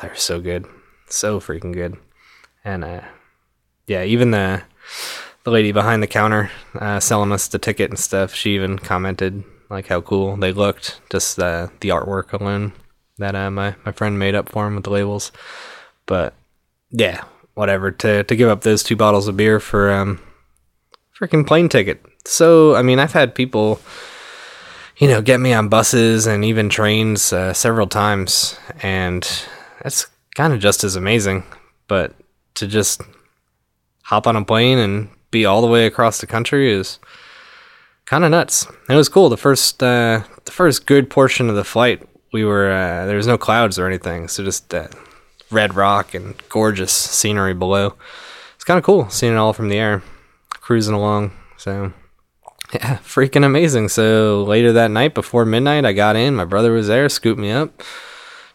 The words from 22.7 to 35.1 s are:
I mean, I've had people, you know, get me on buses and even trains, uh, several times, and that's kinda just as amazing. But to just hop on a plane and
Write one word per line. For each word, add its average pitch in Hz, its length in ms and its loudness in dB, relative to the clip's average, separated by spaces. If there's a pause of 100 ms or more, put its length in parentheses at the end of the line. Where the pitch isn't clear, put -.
I 113 80 2
mean, 127 160 4
I've 143 140 0
had 139 220 2
people, 107 460 -2 (1160)
you 143 100 4
know, 110 140 4
get 123 180 4
me 127 140 2
on 107 140 2
buses 113 580 4
and 104 180 0
even 110 240 0
trains, 107 640 0
uh, 92 220 -2
several 113 320 0
times, 101 720 -2 (240)
and 92 440 -4 (560)
that's - 240 -6 (280)
kinda 143 240 0
just 101 260 0
as 95 120 -2
amazing. 98 480 0 (440)
But 92 260 -2 (400)
to - 120 -8
just 101 360 -2 (1040)
hop 104 220 0
on 117 100 2
a 107 80 -2
plane 120 340 2
and 104 300 -2 (220)